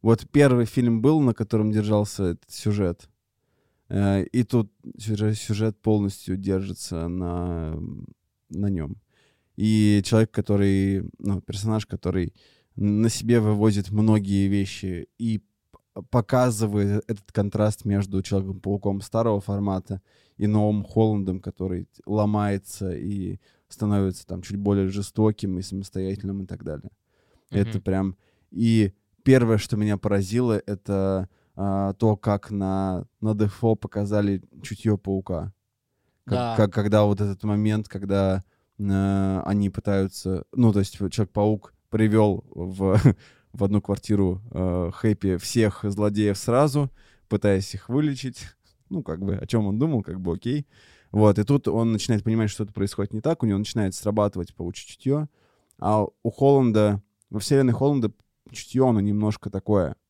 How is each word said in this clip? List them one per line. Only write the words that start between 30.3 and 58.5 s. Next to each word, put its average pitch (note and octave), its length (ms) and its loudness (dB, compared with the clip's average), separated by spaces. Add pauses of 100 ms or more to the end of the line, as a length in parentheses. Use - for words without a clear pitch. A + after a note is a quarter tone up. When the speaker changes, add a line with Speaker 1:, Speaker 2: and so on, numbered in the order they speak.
Speaker 1:
это, F#2+ 640 -2 (280)
а, G2 380 -2
то, G#2+ 220 2
как G2+ 360 -2
на, F#2+ 540 -2 (140)
на G#2+ 140 0
Дефо G#2+ 420 0
показали G2+ 680 -2 (200)
чутьё G#2+ 360 -2
паука. F#2+ 540 -6 (720)
Как, B2 160 -2
Speaker 2:
Да. A#2 100 -4
Speaker 1:
как, A2 220 2
когда G#2 300 4
вот G#2 180 2
этот G2 220 -4
момент, G#2+ 440 0
когда, G2 560 0 (340)
э, G2 680 0
они G2+ 240 0
пытаются, F#2+ 840 -2
ну, A#2 200 4
то G2+ 80 4
есть - 180 -2
Человек-паук G#2 760 -2 (160)
привёл G#2+ 600 2
в, F#2+ 500 0
<laughs> A2+ 160 4 (380)
в G2+ 100 -2
одну G2+ 180 2
квартиру, G2 600 -2 (100)
э, F2+ 420 -2
Хэппи G2 440 0
всех A2 460 0
злодеев G#2 540 0
сразу, C3+ 520 0 (380)
пытаясь G2 460 0
их - 160 -14
вылечить. C3 580 -4 (420)
Ну, F3+ 140 -6
как D#2+ 180 -8
бы, F#2+ 140 -2
о - 100 -8
чём A2 220 0
он G#2 120 -2
думал, C#3 240 0
как F#2 160 -8
бы, F2+ 140 -2
окей. C#3 320 -4 (460)
Вот, G#2 260 6
и A2 60 2
тут C#3 240 2
он A2+ 240 2
начинает G#2+ 320 0
понимать, A2 260 0
что G#2+ 140 -8
что-то G2+ 100 -14
происходит G2+ 400 -4
не A2 80 -6
так, D#3+ 200 -2
у A#2+ 40 0
него G2 120 2
начинает G#2 380 -2
срабатывать G#2 600 -2
паучье F2 320 -10
чутьё, D3 400 -4 (520)
а G#2+ 240 2 (200)
у A2+ 80 0
Холланда, A2+ 720 4 (280)
во G#2+ 100 -6
вселенной C3+ 340 2
Холланда B2+ 380 0 (400)